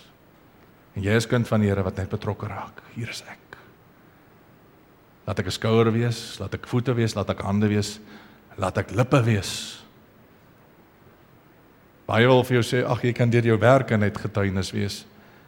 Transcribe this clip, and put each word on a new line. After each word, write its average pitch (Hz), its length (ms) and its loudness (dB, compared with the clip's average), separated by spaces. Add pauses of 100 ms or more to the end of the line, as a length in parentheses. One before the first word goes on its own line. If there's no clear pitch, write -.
(960)
En 104 60 -8
jy 98 100 0
is 113 160 2
kind 120 200 0
van 110 120 2
die 104 100 4
Here 98 140 0
wat 90 120 -4
net 95 140 -6
betrokke 107 380 -6
raak. - 340 -12 (140)
Hier 113 140 -10
is - 180 -12
ek. - 120 -20 (1900)
Laat 101 140 -6
ek 95 80 -2
'n 95 40 -6
skouer 113 400 2
wees, 117 480 -2
laat 98 140 -8
ek - 140 -10
voete 123 260 0
wees, 117 220 0
laat 101 140 -4
ek 92 120 -2
hande 101 260 2
wees, 104 320 0 (580)
laat 95 200 -2
ek 95 140 -4
lippe 123 340 2
wees. - 560 -2 (2250)
Baie 110 220 2
wil 127 160 6
vir 123 180 2
jou - 20 2
sê, 127 220 -2
"Ag, 110 160 -2
jy 120 120 0
kan 120 160 2
deur 117 140 2
jou 113 140 4
werke 120 400 4
net 104 200 0
getuienis 98 540 -4
wees." 101 340 -6 (420)